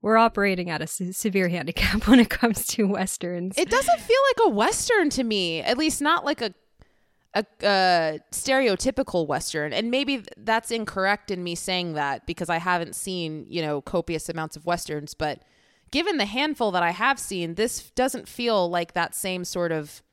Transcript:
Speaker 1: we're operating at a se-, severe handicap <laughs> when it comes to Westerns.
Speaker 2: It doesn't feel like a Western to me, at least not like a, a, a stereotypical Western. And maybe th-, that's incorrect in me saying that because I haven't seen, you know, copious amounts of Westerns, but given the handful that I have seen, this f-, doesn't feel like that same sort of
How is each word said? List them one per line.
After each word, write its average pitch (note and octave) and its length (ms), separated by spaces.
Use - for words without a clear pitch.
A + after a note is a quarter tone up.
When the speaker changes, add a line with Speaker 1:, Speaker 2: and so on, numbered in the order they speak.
Speaker 1:
we're A3 140
operating G3+ 520
at D#3 140
a - 20
se-, F3+ 280
severe F#3+ 340
handicap F3+ 600
<laughs> - 0
when A#3+ 120
it A3+ 100
comes - 380
to - 160
Westerns. F#3 720
Speaker 2:
It E4 140
doesn't C#5 300
feel B4 180
like A4+ 180
a C4 60
Western E4 560
to C4 140
me, F#3 380
at A#3+ 180
least D#4 220
not D#4 240
like D4 160
a, G#3 120
a, D#3 100
a F3+ 560
stereotypical C4 920
Western. D3 480
And A3 160
maybe C4+ 280
th-, G#3 100
that's A3 320
incorrect G#3 600
in F3+ 120
me E3+ 120
saying F3+ 380
that C#3 340
because E3+ 220
I E3 100
haven't E3+ 360
seen, E3 540
you E3+ 140
know, D3 180
copious E3 480
amounts D#3+ 260
of D#3 120
Westerns, D3+ 480
but D3+ 260
given E4+ 280
the G#3 80
handful B3 460
that F3+ 120
I E3+ 80
have A#3 260
seen, E3+ 380
this A3 240
f-, - 160
doesn't B3+ 320
feel G#3+ 420
like F3 240
that E3+ 220
same F#3 300
sort F3 260
of D3+ 420